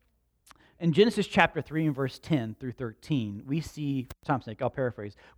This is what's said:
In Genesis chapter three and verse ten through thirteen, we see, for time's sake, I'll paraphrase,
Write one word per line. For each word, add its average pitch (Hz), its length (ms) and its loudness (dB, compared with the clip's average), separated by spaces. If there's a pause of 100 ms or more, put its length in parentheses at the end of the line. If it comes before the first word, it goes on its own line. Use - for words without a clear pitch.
(800)
In 160 140 2
Genesis 208 320 6
chapter 165 380 2
three 156 240 -2
and 139 80 0
verse 131 240 -4
ten 113 400 -2
through 127 140 -8
thirteen, 113 760 -4
we 151 120 -2
see, 139 440 -4
for - 240 -18
time's 135 180 0
sake, 110 160 -10
I'll 123 80 0
paraphrase, 113 460 -4 (220)